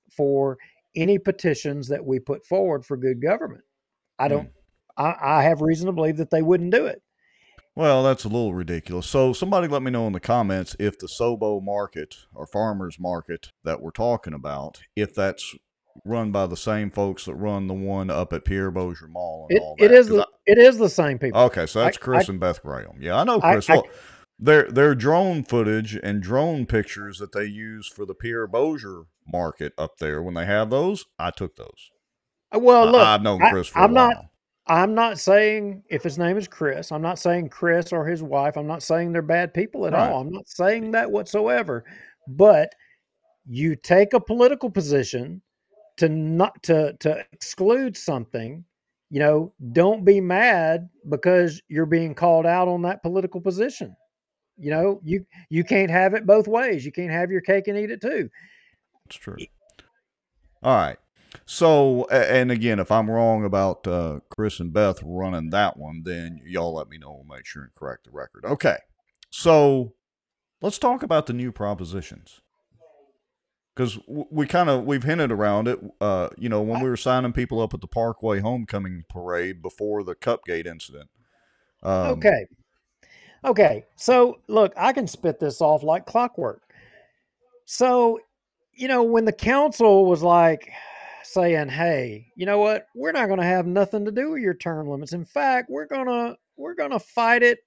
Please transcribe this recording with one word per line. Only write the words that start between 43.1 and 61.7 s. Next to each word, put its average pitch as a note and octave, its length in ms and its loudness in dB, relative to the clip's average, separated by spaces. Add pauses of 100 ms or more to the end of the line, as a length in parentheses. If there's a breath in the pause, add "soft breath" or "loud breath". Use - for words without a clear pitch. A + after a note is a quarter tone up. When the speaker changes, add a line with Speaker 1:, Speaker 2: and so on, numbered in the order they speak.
Speaker 1:
you C#3+ 300 -2
take G3 380 4
a A#3 60 4
political B3 500 2
position D3 720 -2 (540)
to E3 120 2
not, D#3+ 540 -2
to, D#3 380 2
to D#3 320 -2
exclude A#3 640 -2
something, B2 680 -8 (460)
you C#3 80 -4
know, D3+ 340 0 (200)
don't F#3+ 320 2
be G3 160 6
mad F3+ 680 2 (200)
because F3 600 2
you're D#3 160 -2
being D#3+ 300 0
called E3 320 4
out F3+ 220 2
on F3 140 -2
that F#3 200 -4
political F#3 380 -4
position. F#3+ 560 -6 (600)
You D3 140 -8
know, G3 320 0
you, F#3 240 -6 (220 soft breath)
you E3 160 0
can't F#3+ 260 2
have F#3 240 4
it G#3+ 120 -4
both G#3+ 200 6
ways. G#3+ 380 -2
You D3 80 -12
can't F3 180 -8
have F3 200 -2
your F#3+ 100 -2
cake F#3+ 260 2
and G3+ 100 -4
eat G#3 140 -4
it A3+ 100 -12
too. A3 300 -6 (760 soft breath)
Speaker 2:
It's - 100 -20
true. - 200 -16 (1300 soft breath)
All B2+ 140 4
right. D#2 220 -2 (480 loud breath)
So, C#3 640 2